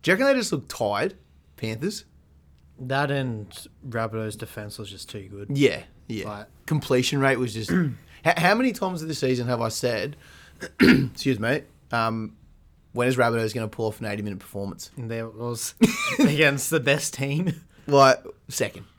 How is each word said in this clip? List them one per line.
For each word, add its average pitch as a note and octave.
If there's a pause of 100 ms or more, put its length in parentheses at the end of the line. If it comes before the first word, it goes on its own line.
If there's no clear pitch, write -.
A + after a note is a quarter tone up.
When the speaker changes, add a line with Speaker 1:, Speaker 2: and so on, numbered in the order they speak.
Speaker 1:
Do D#3+
you F#3
reckon B3
they C#4
just G#3+
look C3+
tired, A2 (420)
Panthers? A2+ (720)
Speaker 2:
That C3+
and B2 (400)
Rabbitohs' A2
defense G#2
was G2+
just G2
too G2
good. G2+
Speaker 1:
Yeah, A#2+ (260)
yeah. G#2+
Speaker 2:
Like G#2 (200)
Speaker 1:
Completion C3+
rate C3+
was A#2+
just. A2
<clears throat> -
How, E3
how F3
many B3
times F#3
of D#3+
the D#3
season B2+
have A#2+
I A2+
said, A#2+ (360)
<clears throat> -
excuse C3
me, A#2+ (280)
um, A2+ (560)
when A#2+
is C3
Rabbitohs A#2
gonna A2+
pull A2
off G#2
an -
eighty-minute G#2
performance? -
Speaker 2:
And A#2
there A2+
it A2+
was A#2+ (240)
Speaker 1:
<laughs> G5
Speaker 2:
against D3
the E3
best C#3+
team. D3 (240)
Speaker 1:
Like, C#3 (260)
second. - (140)